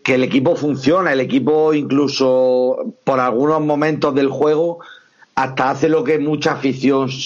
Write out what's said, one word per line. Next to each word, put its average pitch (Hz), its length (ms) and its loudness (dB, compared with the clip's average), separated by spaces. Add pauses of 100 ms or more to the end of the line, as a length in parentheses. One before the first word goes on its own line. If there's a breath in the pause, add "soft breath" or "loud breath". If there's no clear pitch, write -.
que 131 120 0
el 127 100 2
equipo 139 320 2
funciona, 147 560 0
el 135 80 0
equipo 147 540 2
incluso 127 1200 0 (100)
por 135 160 0
algunos 135 400 0
momentos 147 540 0
del 139 140 2
juego 151 500 0 (560 loud breath)
hasta 131 340 -2
hace 143 220 0
lo 156 120 2
que 147 160 0
mucha 147 340 -2
afición, 135 580 0 (160)